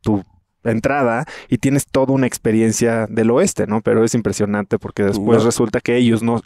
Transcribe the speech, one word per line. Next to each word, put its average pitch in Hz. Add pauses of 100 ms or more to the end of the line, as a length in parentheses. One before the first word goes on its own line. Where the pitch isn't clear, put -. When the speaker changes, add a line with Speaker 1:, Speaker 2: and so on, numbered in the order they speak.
Speaker 1:
tu 101 (400)
entrada 117 (220)
y 127
tienes 139
toda 135
una 131
experiencia 113
del 113
oeste, 127
¿no? 107
Pero 110
es 117
impresionante 104
porque -
después 104
Speaker 2:
No. 110
Speaker 1:
resulta 117
que 120
ellos 113
no, 117